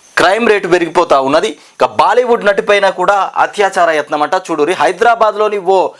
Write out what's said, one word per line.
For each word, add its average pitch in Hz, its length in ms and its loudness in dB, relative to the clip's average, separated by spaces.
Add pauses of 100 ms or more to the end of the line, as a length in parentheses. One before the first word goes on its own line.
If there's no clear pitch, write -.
(180)
క్రైమ్ 214 320 2
రేటు 196 180 2
పెరిగిపోతా 165 520 2
ఉన్నది. 147 280 0
ఇక - 380 -8
బాలీవుడ్ 202 600 0
నటిపైన 196 440 0
కూడా 190 480 -2
అత్యాచార 180 520 0
యత్నం 151 340 -2
అంట. 151 120 -2
చూడురి, 147 380 -2
హైదరాబాద్లోని 208 840 0
ఓ 180 320 0 (100)